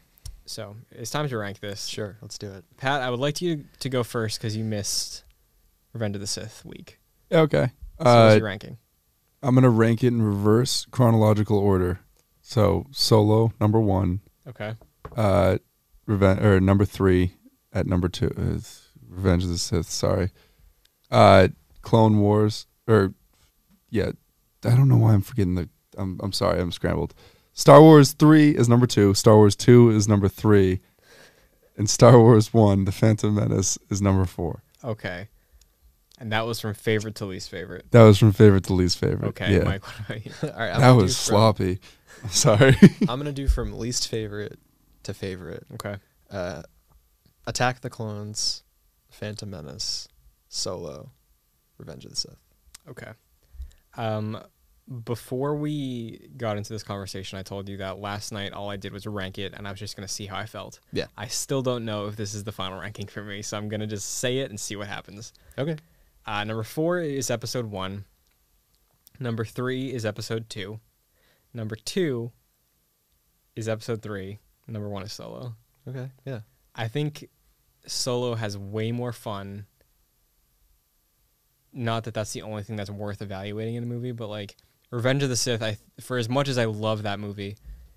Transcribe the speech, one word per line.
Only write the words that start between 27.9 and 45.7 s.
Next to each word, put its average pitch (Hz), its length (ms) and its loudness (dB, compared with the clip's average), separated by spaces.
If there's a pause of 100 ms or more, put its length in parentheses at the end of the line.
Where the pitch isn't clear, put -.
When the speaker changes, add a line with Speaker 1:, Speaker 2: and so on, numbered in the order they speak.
Speaker 3:
three 151 420 6
is 120 140 2
number 120 180 6
two. 101 280 4
Star 110 220 6
Wars 104 200 6
two 120 340 8
is 107 160 2
number 101 220 2
three, 98 520 2 (960)
and 104 140 -2
Star 123 280 8
Wars 113 340 6
one, 101 320 4
The 95 80 -2
Phantom 107 420 0
Menace, 107 440 -2 (120)
is 98 120 -4
number 95 220 2
four. 85 380 -8 (220)
Speaker 1:
Okay. 107 440 -10 (920)
And 110 140 -10
that 113 140 -2
was 117 140 -8
from 107 140 -8
favorite 110 420 -4
to 107 100 -10
least 95 240 -14
favorite. 90 400 -14
Speaker 3:
That 117 140 10
was 107 140 10
from 107 140 6
favorite 98 320 6
to - 100 -4
least 90 240 0
favorite. 92 300 -4
Speaker 1:
Okay, 98 300 -2
Speaker 3:
Yeah. - 60 2
Speaker 1:
Mike, 98 220 -4
what - 140 -16
about 107 260 -12
you? 107 100 -16
Speaker 2:
<laughs> - 60 -12
All 156 60 -6 (100)
right, 110 120 -6
I'm 110 100 -2
Speaker 3:
That 127 80 6
Speaker 2:
gonna 120 140 8
Speaker 3:
was 90 120 0
Speaker 2:
do - 100 -2
from - 80 -
Speaker 3:
sloppy. 101 480 2 (200)
<laughs> - 240 -20
I'm 104 60 -12
sorry. 131 460 4 (140)
<laughs> - 180 -4
Speaker 2:
I'm 123 100 -6
gonna 147 140 -8
do 135 160 -4
from 104 300 -2
least 120 300 -6
favorite 104 500 -10 (460)
to - 100 -12
favorite. 92 500 -12 (100)